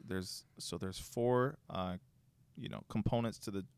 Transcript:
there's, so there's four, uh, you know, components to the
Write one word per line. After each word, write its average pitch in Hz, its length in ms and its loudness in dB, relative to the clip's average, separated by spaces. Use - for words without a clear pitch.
there's, 92 380 -4
so - 200 -4
there's 92 220 -4
four, 123 580 4
uh, 92 260 -2
you - 60 -6
know, - 220 -6
components 117 500 2
to 110 120 -4
the 98 120 -2